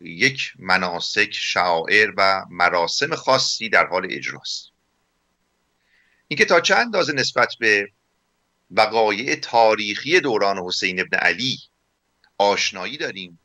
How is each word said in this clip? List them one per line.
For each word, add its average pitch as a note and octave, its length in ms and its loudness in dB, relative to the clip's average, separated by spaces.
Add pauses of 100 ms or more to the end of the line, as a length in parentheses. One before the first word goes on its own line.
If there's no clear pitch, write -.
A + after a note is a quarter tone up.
یک F2+ 580 -4
مناسک، F#2 720 -2
شعائر F2+ 840 0
و F#2+ 320 2
مراسم F2 680 0
خاصی C3 540 -2
در F#2 180 4
حال F#2 220 -4
اجراست. C#2 600 -10 (1600)
اینکه D#3 180 2
تا E3+ 160 4
چه F#3+ 140 2
اندازه G3+ 380 0
نسبت B2 460 0
به G#2 320 2 (800)
وقایع G#2+ 640 2
تاریخی A2+ 840 2
دوران G2+ 380 0
حسین F#2 420 -4
ابن F#2 180 -2
علی F#2 420 -2 (760)
آشنایی G2+ 600 0
داریم F#2+ 480 -12